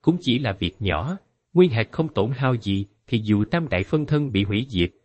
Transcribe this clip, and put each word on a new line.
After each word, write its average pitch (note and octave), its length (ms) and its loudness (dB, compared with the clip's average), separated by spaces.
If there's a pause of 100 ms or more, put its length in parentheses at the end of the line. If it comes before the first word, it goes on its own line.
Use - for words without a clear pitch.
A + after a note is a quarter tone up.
cũng E3 180 4
chỉ B2+ 180 0
là B2 140 -2
việc E2+ 260 -4
nhỏ. G2+ 380 -2 (360)
Nguyên F3+ 180 6
hạt A2+ 220 0
không D#3 160 -2
tổn G#2 280 -2
hao B2+ 200 0
gì, G2 300 -2 (200)
thì A2+ 180 0
dù G#2 200 2
tam E3+ 240 -2
đại F#2 140 0
phân D3+ 240 -2
thân D3 260 0
bị G2 120 2
hủy G#2+ 240 -2
diệt F2 220 0 (140)